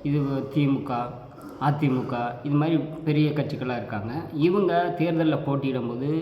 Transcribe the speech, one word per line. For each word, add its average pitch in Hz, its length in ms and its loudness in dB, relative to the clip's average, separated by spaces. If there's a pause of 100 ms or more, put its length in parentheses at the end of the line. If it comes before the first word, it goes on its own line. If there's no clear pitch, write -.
இது 147 160 2 (300)
தி 143 180 2
மு 135 160 2
க, - 80 -6 (680)
அ 147 100 4
தி 143 180 2
மு 127 160 2
க, 120 380 -4
இது 143 120 0
மாதிரி 156 220 4
பெரிய 151 520 2
கட்சிகளா 127 460 -2
இருக்காங்க. 110 380 -6 (200)
இவங்க 175 640 2
தேர்தல்ல 160 460 2
போட்டியிடும்போது 131 680 -2 (120)